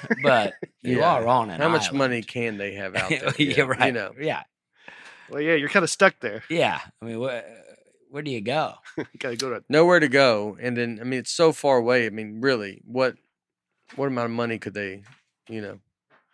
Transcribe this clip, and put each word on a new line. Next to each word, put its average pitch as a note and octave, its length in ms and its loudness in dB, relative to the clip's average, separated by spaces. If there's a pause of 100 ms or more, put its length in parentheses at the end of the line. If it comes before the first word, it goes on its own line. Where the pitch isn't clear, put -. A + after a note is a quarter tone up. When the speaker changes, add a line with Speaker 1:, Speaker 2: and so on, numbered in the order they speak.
(220)
Speaker 1:
but A#2 320 4 (280)
you B2 180 0
Speaker 2:
Yeah. D3+ 160 6
Speaker 1:
are A#2 100 0
on A#2 240 4
an F#2+ 120 -6
Speaker 2:
How D#3+ 80 2
much E3 160 2
Speaker 1:
island. C#3 120 -4
Speaker 2:
money B2+ 240 0
can A2+ 360 -6
they G2+ 160 -6
have F#2+ 220 -10
out F#2+ 140 -2
Speaker 1:
<laughs> - 0 -
Speaker 2:
there? C3+ 300 -2
Speaker 1:
Yeah, C#3 180 2
Speaker 2:
You C#3+ 60 4
Speaker 1:
right. B2+ 300 2
Speaker 2:
know. G#2 260 -6
Speaker 1:
Yeah. D3 240 -6 (880)
Speaker 3:
Well, C#3+ 120 -6
yeah, D#3+ 120 2
you're C#3+ 160 2
kinda F3+ 180 2
stuck - 320 4
there. A2 300 -6
Speaker 1:
Yeah. B2 300 0 (220)
I A2+ 40 -14
mean, A2+ 160 -8
wh-, B2 200 -4 (680)
where D3 120 -10
do C#3+ 80 -8
you A#2 100 -6
go? B2+ 320 -2 (120)
Speaker 3:
<laughs> - 120 -14
You D#3 80 -6 (140)
gotta A#2+ 180 -6
go C3 140 -6
to G#2+ 180 -8
Speaker 2:
Nowhere E3+ 320 6
to D3 80 4
go. A#2 500 4
And B2 160 -4
then, A#2 240 -4
I A#2 60 -12
mean, B2+ 140 -4
it's B2 120 -8
so D#3+ 220 4
far C#3 240 2
away. A#2+ 280 2
I A2 40 -4
mean, G#2+ 320 -10
really, A2 440 -2
what, B2 300 -2 (800)
what C#3 120 -4
amount B2 180 -2
of A#2 60 -4
money A#2 280 -4
could G2 140 -10
they, G2+ 300 -10 (440)
you A2 140 -10
know? G2+ 180 -12 (540)